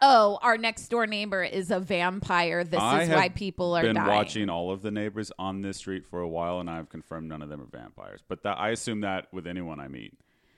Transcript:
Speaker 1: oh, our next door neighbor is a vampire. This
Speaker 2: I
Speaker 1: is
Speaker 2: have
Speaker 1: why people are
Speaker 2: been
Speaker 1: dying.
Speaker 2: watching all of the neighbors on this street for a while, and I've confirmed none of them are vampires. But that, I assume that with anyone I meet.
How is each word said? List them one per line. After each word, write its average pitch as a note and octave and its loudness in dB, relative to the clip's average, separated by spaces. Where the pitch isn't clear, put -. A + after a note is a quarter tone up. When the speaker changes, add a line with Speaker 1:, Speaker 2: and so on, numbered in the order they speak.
Speaker 1:
oh, A3+ 8
our A3+ 4
next - -4
door A#3 2
neighbor G#3 -2
is F3+ -2
a F#3+ 2
vampire. F3 0
This E3+ 0
Speaker 2:
I C3+ 4
Speaker 1:
is F3 2
Speaker 2:
have D#3+ 4
Speaker 1:
why F3+ 4
people F3+ -2
are E3 4
Speaker 2:
been A2 2
Speaker 1:
dying. - 2
Speaker 2:
watching G#2 2
all F2 -2
of F#2+ -6
the G#2+ -6
neighbors G#2 -6
on F#2+ -6
this G2 -6
street F#2 -8
for F2 -6
a E2+ -4
while, E2+ -2
and F2 -6
I've E2 -10
confirmed D#2+ -12
none D#2 -10
of D2 -12
them D2 -12
are B1 -18
vampires. G1+ -18
But - -8
that, G2+ -2
I G#2+ 0
assume A2+ -4
that F#2+ -4
with F2+ -10
anyone E2+ -8
I C#2 -12
meet. A#1+ -16